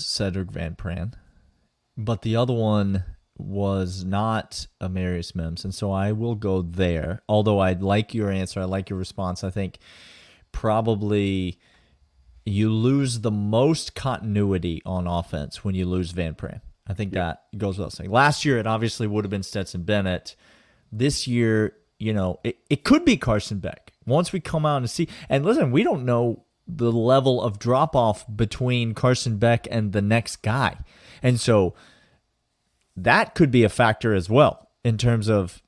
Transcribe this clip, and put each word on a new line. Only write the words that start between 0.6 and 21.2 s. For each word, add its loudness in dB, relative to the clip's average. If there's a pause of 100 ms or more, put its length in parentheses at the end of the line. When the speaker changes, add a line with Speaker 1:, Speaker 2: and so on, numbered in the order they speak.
Speaker 1:
Pran, -8 (840)
but -4
the -2
other 2
one 0 (340)
was -4
not -4 (140)
Amarius -4
Mims, -6
and -6
so -4
I 0
will -2
go 0
there. -2
Although 4
I 4
like 0
your -2
answer, -4
I -2
like -4
your -4
response. -6
I -2
think -6 (760)
probably 0 (880)
you 2
lose 2
the -2
most 0
continuity -2
on -4
offense -4
when -2
you 0
lose -2
Van -4
Pran. -12 (260)
I -6
think -6
Speaker 2:
Yeah. -2 (300)
Speaker 1:
that -12
goes -2
without -6
saying. -10
Last 2
year, 2
it -2
obviously -2
would 0
have -6
been -4
Stetson -8
Bennett. -2 (560)
This -2